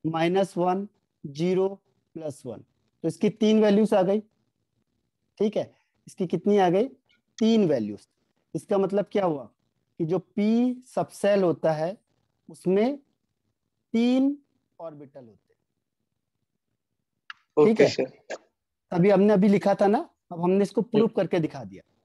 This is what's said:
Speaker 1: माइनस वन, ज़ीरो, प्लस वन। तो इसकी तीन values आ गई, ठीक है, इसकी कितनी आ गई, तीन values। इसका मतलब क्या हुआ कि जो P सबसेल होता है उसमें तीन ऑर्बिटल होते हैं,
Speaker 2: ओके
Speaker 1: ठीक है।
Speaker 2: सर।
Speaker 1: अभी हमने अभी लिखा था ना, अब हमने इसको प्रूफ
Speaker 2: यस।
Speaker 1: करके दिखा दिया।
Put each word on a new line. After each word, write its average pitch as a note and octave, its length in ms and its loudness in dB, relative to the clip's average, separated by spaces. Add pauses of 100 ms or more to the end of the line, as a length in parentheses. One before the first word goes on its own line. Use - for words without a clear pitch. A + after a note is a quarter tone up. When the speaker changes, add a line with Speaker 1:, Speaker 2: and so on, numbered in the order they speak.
Speaker 1:
माइनस E3+ 520 0
वन, F#3 300 -2 (360)
ज़ीरो, F3+ 440 -2 (480)
प्लस D#3 300 -12
वन। G#2+ 140 -12 (440)
तो E3 40 0
इसकी F#3+ 240 -2
तीन A3 320 2
values G#3+ 300 2
आ G3 100 4
गई, G3 160 0 (1200)
ठीक G#3 180 -2
है, C3+ 140 -6 (360)
इसकी F#3+ 200 -8
कितनी G3+ 300 0
आ F#3 120 4
गई, G3 180 0 (500)
तीन A3 320 2
values। G#2+ 380 -4 (480)
इसका F#3+ 220 -4
मतलब G3 340 0
क्या G3 140 -2
हुआ C#3+ 240 -4 (500)
कि E3+ 60 -2
जो F3+ 140 -2
P A#3 600 -2 (140)
सबसेल G3+ 480 -2
होता D#3+ 300 0
है D#3+ 240 -6 (520)
उसमें G3+ 480 -2 (960)
तीन C4 440 2 (420)
ऑर्बिटल D3 400 -18
होते A2 340 -20
हैं, - 60 -20 (2000)
Speaker 2:
ओके D3+ 120 6
Speaker 1:
ठीक G#3+ 120 4
है। C#3+ 80 6
Speaker 2:
सर। - 480 -8 (540)
Speaker 1:
अभी F#3 180 2
हमने G3+ 240 4
अभी G3+ 140 2
लिखा G3+ 280 2
था G3 120 0
ना, C4 220 -2 (220)
अब E3+ 120 -10
हमने F#3+ 200 2
इसको G3+ 180 -4
प्रूफ A3 280 0
Speaker 2:
यस। - 60 -10
Speaker 1:
करके F3+ 240 -2
दिखा D3 240 -6
दिया। F#2 180 -18 (240)